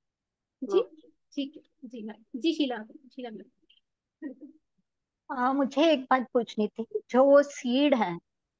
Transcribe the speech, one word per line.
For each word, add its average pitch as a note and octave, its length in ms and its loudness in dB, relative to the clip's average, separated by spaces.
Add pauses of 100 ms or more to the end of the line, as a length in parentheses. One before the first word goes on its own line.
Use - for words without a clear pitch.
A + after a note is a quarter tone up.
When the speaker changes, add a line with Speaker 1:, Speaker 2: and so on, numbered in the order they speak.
(640)
Speaker 1:
जी, F4 160 0
Speaker 2:
ओके। - 280 -6
Speaker 1:
ठीक - 480 -12
है। - 340 -20
जी A3+ 140 -14
मैम, A3 360 -14
जी D#4+ 140 -2
शीला, B3 300 -4
शीला B3 460 -16
मैम। G#3+ 160 -16 (1900)
Speaker 3:
हाँ, B3+ 220 0
मुझे C#4+ 380 2
एक C4 100 2
बात C4 320 0
पूछनी A3 340 -2
थी, A3+ 180 -12 (240)
जो B3+ 140 4
वो C#4 200 8
seed C#4 520 0
है, F3 240 -2 (400)